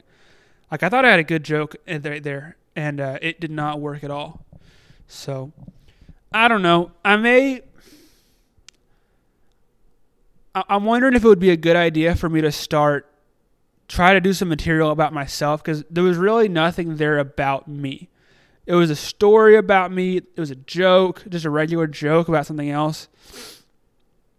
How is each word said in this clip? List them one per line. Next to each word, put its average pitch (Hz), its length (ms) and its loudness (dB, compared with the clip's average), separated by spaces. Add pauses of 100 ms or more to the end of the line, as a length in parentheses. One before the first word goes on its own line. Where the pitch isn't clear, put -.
(720)
like, 156 100 -8
I 175 80 -2
thought 254 160 2
I 240 60 6
had 180 80 6
a 160 40 2
good 160 200 -4
joke 151 320 -6 (100)
in 156 160 -10
there, 151 180 -10
there, 147 380 -12 (180)
and, 147 240 -6
uh, 135 220 -8
it 160 180 -6
did 156 120 -8
not 151 280 -6
work 147 240 -10
at 143 60 -10
all. 147 340 -12 (640)
So, 135 460 -14 (760)
I 226 160 2
don't 214 160 0
know. 170 300 2 (120)
I 208 100 4
may, 254 460 2 (3000)
I, 190 120 -2
I'm 202 180 0
wondering 247 280 2
if 226 100 4
it 226 40 4
would 202 120 8
be 185 120 4
a 165 60 2
good 165 180 2
idea 165 400 0
for 175 120 -4
me 160 140 -2
to 151 100 0
start, 147 560 -2 (800)
try 180 280 4
to 190 40 4
do 190 140 2
some 180 160 -4
material 160 400 0
about 151 240 -2
myself, 147 500 -4
'cause 151 280 -6
there 175 120 -2
was 180 140 2
really 214 320 2
nothing 165 460 -2
there 151 240 -2
about 139 480 -4
me. 143 420 -12 (560)
It 175 100 -2
was 170 140 4
a 147 60 -4
story 214 600 4
about 185 340 0
me. 185 260 -2
It - 220 -10
was 151 100 -6
a 131 60 -14
joke, 185 720 0
just 175 160 -10
a 160 60 -4
regular 160 360 -2
joke 156 440 -2
about 151 160 -2
something 147 240 -8
else. 151 400 -6 (1300)